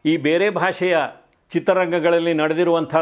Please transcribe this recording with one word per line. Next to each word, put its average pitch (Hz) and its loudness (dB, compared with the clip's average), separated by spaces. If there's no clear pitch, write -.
ಈ 156 2
ಬೇರೆ 165 0
ಭಾಷೆಯ 180 -2
ಚಿತ್ರರಂಗಗಳಲ್ಲಿ 170 0
ನಡೆದಿರುವಂಥ 156 0